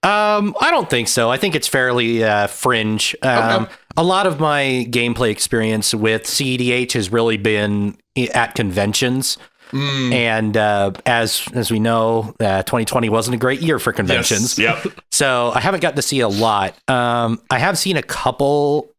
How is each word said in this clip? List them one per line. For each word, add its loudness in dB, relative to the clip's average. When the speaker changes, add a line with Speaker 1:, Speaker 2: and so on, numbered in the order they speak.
Speaker 1:
Um, 2
I 2
don't 0
think 0
so. 2
I 0
think -2
it's -2
fairly, 0
uh, 2
fringe. 0
Um, 2
Speaker 2:
Okay. -10
Speaker 1:
a 2
lot 2
of -2
my 0
gameplay 0
experience 0
with 0
C -2
E -2
D 0
H 0
has -2
really 2
been 0
i-, -2
at 0
conventions. -2
Speaker 2:
Mm. -2
Speaker 1:
And, 0
uh, 2
as, 0
as -2
we 0
know, 0
uh, 0
twenty -2
twenty 0
wasn't 0
a -4
great 0
year 0
for -2
conventions. 0
Speaker 2:
Yes. 0
Speaker 3:
Yep. -6
Speaker 1:
So 0
I 0
haven't 0
gotten -2
to -2
see -2
a 2
lot. 0
Um, 0
I 2
have 0
seen -2
a -2
couple 0